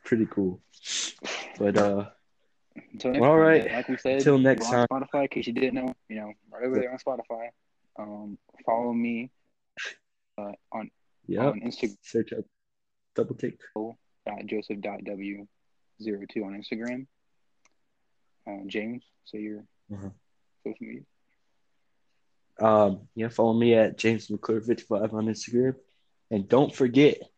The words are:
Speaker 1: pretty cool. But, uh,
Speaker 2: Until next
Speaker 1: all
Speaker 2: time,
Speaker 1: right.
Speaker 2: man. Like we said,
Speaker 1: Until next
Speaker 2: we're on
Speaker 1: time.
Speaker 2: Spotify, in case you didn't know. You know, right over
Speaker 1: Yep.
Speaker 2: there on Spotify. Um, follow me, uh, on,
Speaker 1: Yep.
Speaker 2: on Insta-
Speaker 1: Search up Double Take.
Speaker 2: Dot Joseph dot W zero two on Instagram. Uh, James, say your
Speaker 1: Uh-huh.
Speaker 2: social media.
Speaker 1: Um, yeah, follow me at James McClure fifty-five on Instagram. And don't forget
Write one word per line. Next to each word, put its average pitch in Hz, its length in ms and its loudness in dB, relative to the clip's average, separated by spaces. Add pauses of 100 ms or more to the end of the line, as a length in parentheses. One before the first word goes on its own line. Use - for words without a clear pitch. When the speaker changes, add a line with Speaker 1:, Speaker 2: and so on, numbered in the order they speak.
Speaker 1:
pretty 110 220 0
cool. 95 340 -2 (1000)
But, 101 180 2
uh, 101 320 2 (840)
Speaker 2:
Until - 180 -4
next 127 120 2
Speaker 1:
all 143 100 8
Speaker 2:
time, 160 60 8
Speaker 1:
right. 160 260 6
Speaker 2:
man. - 100 -6
Like 120 140 -6
we 127 80 -2
said, 131 200 0
Speaker 1:
Until 139 220 6
next 131 320 4
Speaker 2:
we're 127 80 4
on 120 80 6
Speaker 1:
time. 135 160 -2
Speaker 2:
Spotify, 143 180 -2
in 139 60 0
case - 180 -6
you 120 80 -4
didn't 127 220 0
know. 127 180 -4 (140)
You 110 80 -10
know, 107 180 -10 (180)
right 110 120 -12
over 131 120 -2
Speaker 1:
Yep. 127 80 0
Speaker 2:
there 123 80 -6
on 131 60 -10
Spotify. 120 520 -8 (500)
Um, 104 380 -12 (280)
follow 120 260 0
me, 117 380 -2 (1120)
uh, 101 140 -10 (180)
on, 110 180 -10 (380)
Speaker 1:
Yep. 95 180 -2
Speaker 2:
on - 160 0
Insta- 117 400 -6
Speaker 1:
Search - 320 -4
up 113 120 -8 (720)
Double 143 200 -2
Take. - 240 -8 (160)
Speaker 2:
Dot 107 720 -12
Joseph 104 340 -6
dot 98 220 -8
W 101 440 -10 (540)
zero 104 260 -6
two 110 180 -8
on 95 140 -12
Instagram. 123 460 -10 (1400)
Uh, 101 180 -12
James, 113 380 -8 (220)
say 107 160 -12
your 107 220 -10 (300)
Speaker 1:
Uh-huh. 98 160 -12 (560)
Speaker 2:
social - 220 -12
media. 120 140 -14 (1600)
Speaker 1:
Um, 104 420 4 (120)
yeah, 113 160 -4
follow 113 240 2
me 117 220 6
at 110 240 4
James 113 320 0
McClure 107 300 -2
fifty-five 110 520 -2
on 110 140 -2
Instagram. 120 480 -2 (560)
And 101 160 -2
don't 143 260 4
forget 131 460 6 (180)